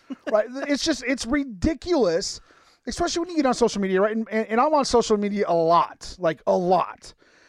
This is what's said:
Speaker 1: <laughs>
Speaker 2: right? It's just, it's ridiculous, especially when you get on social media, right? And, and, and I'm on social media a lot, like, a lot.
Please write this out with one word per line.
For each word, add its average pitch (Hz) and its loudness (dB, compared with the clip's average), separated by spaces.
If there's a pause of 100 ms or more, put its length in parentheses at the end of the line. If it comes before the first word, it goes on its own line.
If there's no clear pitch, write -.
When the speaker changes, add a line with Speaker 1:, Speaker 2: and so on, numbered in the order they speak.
Speaker 1:
<laughs> 269 -10
Speaker 2:
right? 214 2 (220)
It's 285 0
just, 269 -2
it's 254 -2
ridiculous, 262 -2 (440)
especially 339 -4
when 359 -6
you 339 -4
get 285 2
on 247 2
social 208 0
media, 190 0
right? 214 2
And, 220 -4
and, 220 -2
and 226 0
I'm 311 2
on 277 4
social 220 2
media 202 -2
a 170 2
lot, 165 2
like, 165 -2
a 190 4
lot. 175 0 (340)